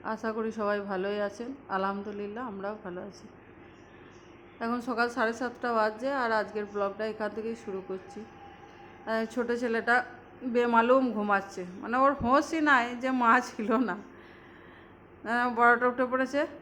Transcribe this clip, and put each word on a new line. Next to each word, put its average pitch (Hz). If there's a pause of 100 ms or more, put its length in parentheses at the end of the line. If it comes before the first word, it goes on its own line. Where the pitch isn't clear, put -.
আশা 220
করি 220
সবাই 208
ভালোই 202
আছেন। 220 (160)
আলহামদুলিল্লাহ, 202
আমরাও 202
ভালো 180
আছি। - (1300)
এখন 233
সকাল 240
সাড়ে 233
সাতটা 240
বাজে, 220
আর 247
আজকের 208
ব্লগটা 202
এখান 214
থেকেই 226 (100)
শুরু 190
করছি। 185
আহ, -
ছোটো 240
ছেলেটা 233 (400)
বেমালুম 240
ঘুমাচ্ছে, 202 (160)
মানে, 226
ওর 277
হোশই 285
নাই 247
যে 262
মা 247
ছিল 226
না। 220
আহ, -
বড়টা 240
উঠে 247
পড়েছে 262 (140)